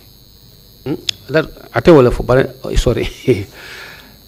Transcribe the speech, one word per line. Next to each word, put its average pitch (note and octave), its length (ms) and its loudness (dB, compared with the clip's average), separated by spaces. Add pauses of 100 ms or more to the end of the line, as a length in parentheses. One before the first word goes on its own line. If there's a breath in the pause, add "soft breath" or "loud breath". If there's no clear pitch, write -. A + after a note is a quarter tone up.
(840)
Hmm? C#3 100 -6 (340)
That, D3 220 -2 (240)
I A#2+ 60 0
tell D#3 220 6
you, A#2+ 80 4 (120)
but, B2+ 420 0
oh, G#2+ 120 -6
sorry. - 320 0 (180)
<laughs> G2+ 200 0 (800 loud breath)